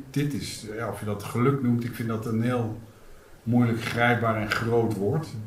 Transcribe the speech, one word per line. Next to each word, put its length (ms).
dit 240
is," 320
ja, 120
of 120
je 60
dat 160
geluk 400
noemt, 220
ik 100
vind 140
dat 180
een 160
heel 360
moeilijk 420
grijpbaar 520
en 140
groot 440
woord. 340